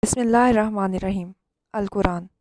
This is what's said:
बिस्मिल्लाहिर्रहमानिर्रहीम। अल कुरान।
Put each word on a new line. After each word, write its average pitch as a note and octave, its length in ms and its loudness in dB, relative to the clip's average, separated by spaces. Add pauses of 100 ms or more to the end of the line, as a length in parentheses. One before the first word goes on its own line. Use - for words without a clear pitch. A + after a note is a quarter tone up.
बिस्मिल्लाहिर्रहमानिर्रहीम। G#3+ 1300 0 (400)
अल G#3 140 -4
कुरान। F#3 400 -2 (140)